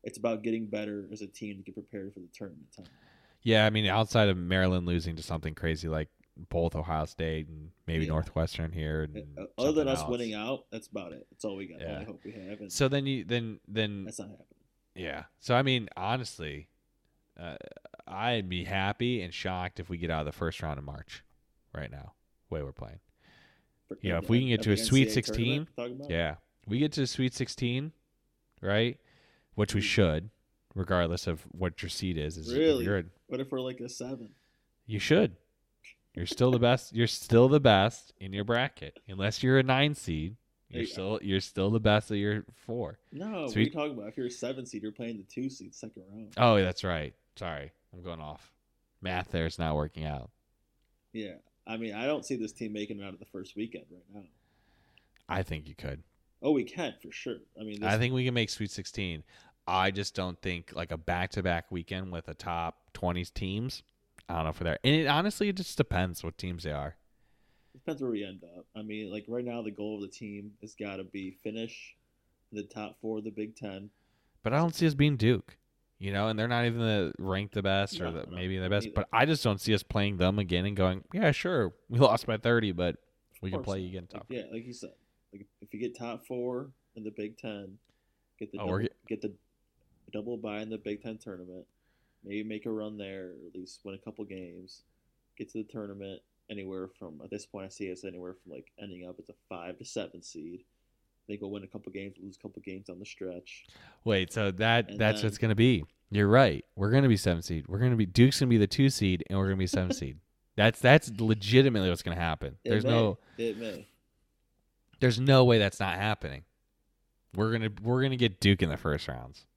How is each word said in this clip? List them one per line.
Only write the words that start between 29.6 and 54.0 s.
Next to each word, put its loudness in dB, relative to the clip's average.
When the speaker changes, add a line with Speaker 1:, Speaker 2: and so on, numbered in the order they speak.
Speaker 2:
we 4
Speaker 1:
Hmm. 0
Speaker 2:
should, 4
regardless 0
of -4
what -4
your -8
seed -4
is. -4
is -8
Speaker 1:
Really? 4
Speaker 2:
you're 2
a -2
Speaker 1:
What -6
if -8
we're, -4
like, -8
a -10
seven? -10
Speaker 2:
You -4
should. 4
You're -4
still 4
the 4
best. 4
You're 2
still 6
the 8
best 6
in -10
your -2
bracket. -2
Unless -2
you're 6
a 2
nine 2
seed, -4
you're -6
Speaker 1:
Hey, -2
Speaker 2:
still, -4
you're 2
still 0
the 2
best 4
of 0
your 0
four. -8
Speaker 1:
No, -8
what -8
are -4
Speaker 2:
Sweet 4
Speaker 1:
you -2
talking -4
about? -10
If -12
you're -4
a -6
seven -8
seed, -10
you're -6
playing -8
the -14
two -6
seed -14
second -16
round. -16
Speaker 2:
Oh, 8
that's 0
right. -2
Sorry. -8
I'm -18
going -10
off. -14
Math -4
there's -2
not 0
working -4
out. -8
Speaker 1:
Yeah. -10
I -8
mean, -6
I -4
don't -2
see -4
this -4
team -8
making -6
it -12
out -12
of -16
the -20
first -14
weekend -8
right -20